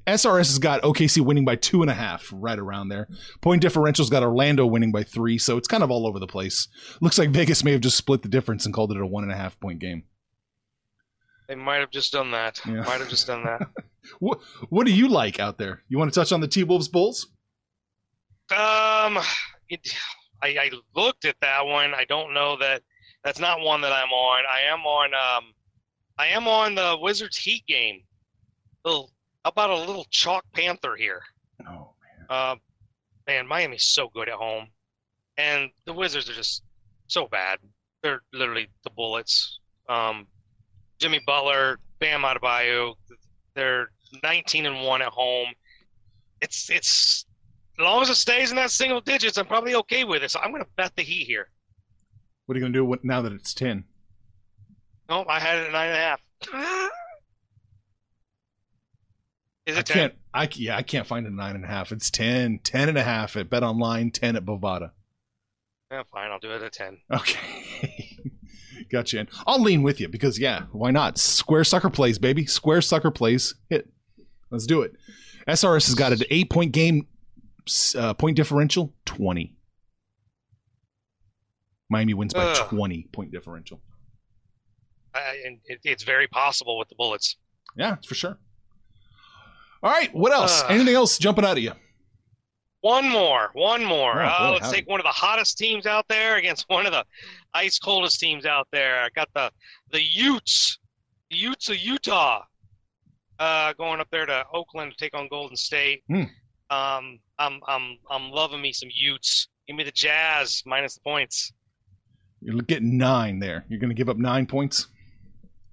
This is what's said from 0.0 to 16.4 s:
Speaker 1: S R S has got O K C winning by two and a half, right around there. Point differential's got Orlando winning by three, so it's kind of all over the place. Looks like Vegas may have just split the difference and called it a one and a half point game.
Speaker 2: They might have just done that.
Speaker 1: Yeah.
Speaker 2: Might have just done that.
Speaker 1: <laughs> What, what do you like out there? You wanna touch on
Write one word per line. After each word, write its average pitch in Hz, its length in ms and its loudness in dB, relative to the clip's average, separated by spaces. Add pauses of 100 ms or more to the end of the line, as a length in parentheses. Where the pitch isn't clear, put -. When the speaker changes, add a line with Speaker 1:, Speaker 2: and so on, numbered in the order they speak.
Speaker 1:
S 208 180 4
R 185 140 6
S 170 80 6
has 135 120 2
got 143 240 2
O 147 100 6
K 156 140 4
C - 140 4
winning 139 240 6
by 120 100 2
two - 260 4
and 156 100 4
a - 20 2
half, 98 400 -6
right 107 240 -4
around 98 320 -6
there. 101 180 -6 (340)
Point 175 200 6
differential's 151 480 4
got 131 140 4
Orlando 131 420 4
winning 113 260 4
by 104 120 0
three, 117 340 0
so 117 200 0
it's 120 100 -4
kind 220 160 2
of 135 80 2
all 117 160 0
over 98 120 -4
the 95 80 -8
place. 95 400 -4 (340)
Looks 165 160 4
like 151 140 4
Vegas 156 320 4
may 143 100 4
have 127 80 2
just 127 160 2
split 135 240 2
the 104 80 -8
difference 117 360 0
and 107 80 -4
called 107 180 0
it 101 100 -4
a 98 40 -2
one 101 180 -4
and 101 80 -6
a 95 40 -6
half 95 240 -8
point 90 200 -8
game. 87 240 -8 (1400)
Speaker 2:
They 135 80 -12
might 135 220 -2
have 143 140 -2
just 135 220 -4
done 135 180 -2
that. 113 340 -4
Speaker 1:
Yeah. 113 160 -4
Speaker 2:
Might 123 200 -2
have 135 80 -10
just - 180 0
done 120 160 -6
that. 117 240 -4
Speaker 1:
<laughs> - 40 -16 (480)
What, 202 200 -2 (300)
what 226 180 4
do 220 40 6
you 220 160 6
like 123 320 2
out 104 200 -4
there? 98 280 -8
You 131 120 0
wanna 156 100 2
touch - 220 2
on 170 100 2